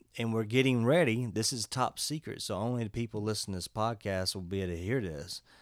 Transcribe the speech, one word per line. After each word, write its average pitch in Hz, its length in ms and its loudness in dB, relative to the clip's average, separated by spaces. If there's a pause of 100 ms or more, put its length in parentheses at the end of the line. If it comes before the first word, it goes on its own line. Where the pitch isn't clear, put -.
(180)
and 113 160 0
we're 113 100 2
getting 123 420 4
ready. 127 400 4
This 110 260 0
is 117 160 -4
top - 320 -2
secret, - 420 -6
so 101 140 -4
only 120 280 0
the 104 60 -2
people 110 340 -4
listening 104 300 -2
to 92 40 -4
this 85 100 -6
podcast 104 680 -2
will 95 80 -8
be 95 180 -2
able 90 120 -2
to 82 60 -4
hear 113 220 0
this. 82 400 -6 (200)